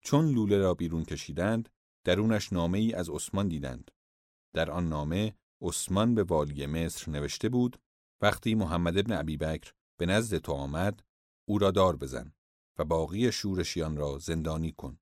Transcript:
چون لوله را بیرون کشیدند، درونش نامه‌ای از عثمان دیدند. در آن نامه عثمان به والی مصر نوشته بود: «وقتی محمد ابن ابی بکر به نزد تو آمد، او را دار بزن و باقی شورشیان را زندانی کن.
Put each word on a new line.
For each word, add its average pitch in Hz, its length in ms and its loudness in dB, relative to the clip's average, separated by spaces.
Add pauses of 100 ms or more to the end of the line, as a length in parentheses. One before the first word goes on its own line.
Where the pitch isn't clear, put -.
چون 156 300 4
لوله 101 240 4
را 92 160 4
بیرون 82 300 -2
کشیدند، 87 640 -2 (360)
درونش 104 480 2
نامه‌ای 95 420 2
از 87 160 -4
عثمان 98 380 -2
دیدند. 67 420 -6 (640)
در 80 160 0
آن 85 180 -2
نامه 80 460 -2 (280)
عثمان 101 520 0
به 107 80 4
والی 73 440 0
مصر 82 440 -4
نوشته 73 380 -4
بود: 123 340 0 (400)
«وقتی 104 320 2
محمد 87 440 2
ابن 101 140 0
ابی 78 240 -2
بکر 78 360 -4 (260)
به 85 80 0
نزد 101 320 2
تو 76 140 -4
آمد، 76 500 -2 (460)
او 104 100 2
را 101 120 6
دار 92 260 4
بزن 65 360 -8 (460)
و 80 60 0
باقی 82 480 0
شورشیان 85 640 -2
را 71 220 -4
زندانی 80 540 -2
کن. - 300 -14